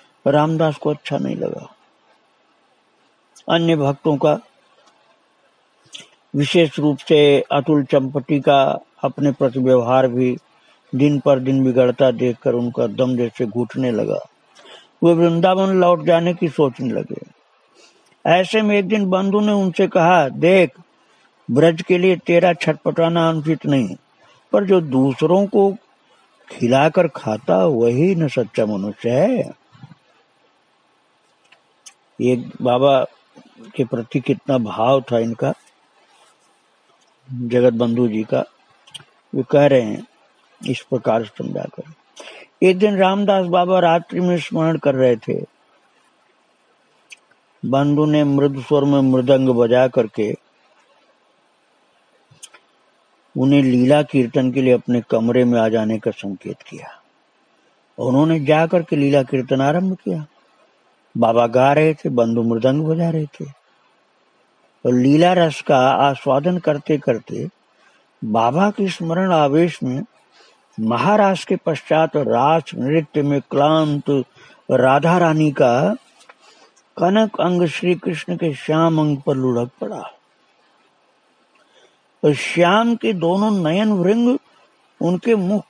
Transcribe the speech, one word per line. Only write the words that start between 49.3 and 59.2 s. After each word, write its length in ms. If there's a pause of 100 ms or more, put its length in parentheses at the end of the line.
बजा 380
करके 480 (3000)
उन्हें 260
लीला 380
कीर्तन 500
के 100
लिए 120
अपने 280
कमरे 440
में 160
आ 80
जाने 300
का 120
संकेत 500
किया। 400 (1000)
उन्होंने 400
जा 280
करके 280
लीला 280